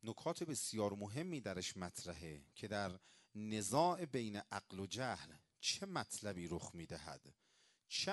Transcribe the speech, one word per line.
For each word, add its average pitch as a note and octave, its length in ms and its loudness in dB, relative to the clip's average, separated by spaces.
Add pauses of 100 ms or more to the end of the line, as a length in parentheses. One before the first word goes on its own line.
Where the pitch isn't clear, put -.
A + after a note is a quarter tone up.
نکات D#3 400 0
بسیار A2 500 2
مهمی B2 480 -2
درش F#2+ 360 0
مطرحه E2 640 -4 (120)
که - 140 -6
در G2 300 0 (360)
نزاع G#2+ 680 4
بین A#2+ 320 0
عقل G2+ 420 -4
و G2 80 -2
جهل G#2 460 -2 (280)
چه - 260 2
مطلبی G#2 640 -2
رخ E2+ 260 -2
می‌دهد، D#2 600 -8 (540)
چه - 240 2